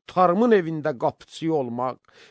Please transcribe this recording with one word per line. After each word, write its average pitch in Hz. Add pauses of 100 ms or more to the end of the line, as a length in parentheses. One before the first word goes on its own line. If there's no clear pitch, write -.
tarımın 185
evində 160
qapıçı 160
olmaq, 127 (340)